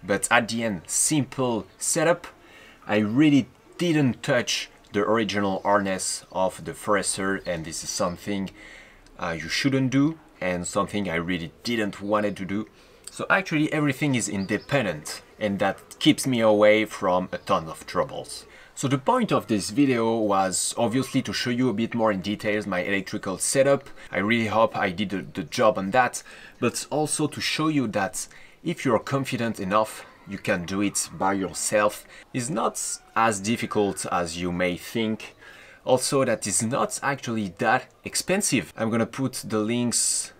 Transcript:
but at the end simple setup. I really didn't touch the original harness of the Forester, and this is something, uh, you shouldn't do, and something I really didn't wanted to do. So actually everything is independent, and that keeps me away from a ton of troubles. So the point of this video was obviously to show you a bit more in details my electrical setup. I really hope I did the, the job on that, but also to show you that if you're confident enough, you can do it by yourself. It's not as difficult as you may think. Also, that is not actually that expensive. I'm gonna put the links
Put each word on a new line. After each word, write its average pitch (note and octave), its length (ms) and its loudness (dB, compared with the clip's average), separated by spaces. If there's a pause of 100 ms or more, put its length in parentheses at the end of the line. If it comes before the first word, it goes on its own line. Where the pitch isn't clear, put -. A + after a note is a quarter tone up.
but G2 260 0
at A#2 200 4
the A#2 140 -4
end G2+ 220 -2
simple B2 800 0 (140)
setup. E3+ 480 0 (580)
I G#2 120 0
really B2 500 4 (320)
didn't D3+ 420 2
touch - 480 -2 (240)
the G2+ 60 2
original G2+ 640 0
harness G2 680 0
of F2+ 320 -2
the D#2+ 120 -8
Forester, G2 720 -2
and E2+ 180 -4
this - 180 -10
is - 60 -10
something, F#2+ 600 -4 (680)
uh, E2+ 240 -6
you D#2+ 80 -10
shouldn't C3 400 0
do, C#3 300 2 (200)
and F2+ 280 -4
something G2 420 -2
I E2 60 -4
really E2+ 360 -4 (120)
didn't A2 360 -2
wanted G2+ 380 0
to F#2+ 80 -8
do. G2+ 220 -4 (420)
So - 180 -8
actually E3+ 460 2
everything D3 400 0
is A2 160 0
independent, G2 920 -2 (160)
and G2 180 0
that - 400 -4
keeps - 300 2
me B2 140 2
away G#2+ 440 6
from F#2 460 0
a F2+ 80 -6
ton E2+ 280 0
of - 200 -14
troubles. D2 580 -4 (300)
So - 120 -2
the C3+ 100 2
point A#3+ 360 2
of B2 140 0
this G#2 240 0
video A#2 440 4
was G2 640 2
obviously A#2+ 460 0
to G2+ 100 -4
show - 160 -2
you B2 180 2
a A2+ 60 2
bit A2 200 -2
more A2 200 2
in F#2+ 80 -2
details G#2 440 -2
my F#2 140 -2
electrical G2 580 -4
setup. C#3 520 2 (200)
I F2+ 100 -2
really A2 280 2
hope A2 260 2
I G2+ 180 0
did F#2 180 -2
the, G2 80 -4
the F2+ 260 -6
job A2 340 2
on F#2+ 140 -4
that, B2 320 2 (380)
but - 280 -2
also D3+ 380 0
to A#2 140 -6
show - 260 0
you C#3+ 200 2
that G2 380 -2 (380)
if E3+ 220 -4
you're A2+ 140 4
confident A#2+ 600 -2
enough, G2+ 460 0 (240)
you G2 80 -8
can F#2 260 0
do F#2+ 160 -4
it G2+ 320 0
by F#2+ 220 0
yourself. G2+ 720 0 (280)
It's B2 160 -4
not G#3 320 -2 (360)
as A2 240 2
difficult G#2 720 0
as F2 240 -2
you F2 120 -2
may F2+ 280 0
think. - 580 -4 (480)
Also, C3 400 2
that A#2 240 0
is G#2 160 0
not A2 400 -2
actually A2+ 540 -4
that B2 300 2 (180)
expensive. - 720 0
I'm A2+ 120 0
gonna A2+ 160 2
put - 400 -6
the G#2+ 140 -2
links A#2 800 0